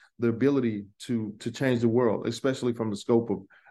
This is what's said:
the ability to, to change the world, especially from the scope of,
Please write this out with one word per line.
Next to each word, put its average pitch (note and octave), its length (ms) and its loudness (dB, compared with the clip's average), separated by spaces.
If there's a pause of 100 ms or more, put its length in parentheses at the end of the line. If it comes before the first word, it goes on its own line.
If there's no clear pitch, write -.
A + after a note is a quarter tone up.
(200)
the A#2 100 2
ability A#2 560 0 (140)
to, A2 400 -4
to A#2 120 -6
change B2 300 0
the A#2+ 60 4
world, A2+ 400 2
especially B2+ 460 -2
from A2+ 160 -4
the G2+ 60 -4
scope A#2 340 2
of, G2 140 -2 (260)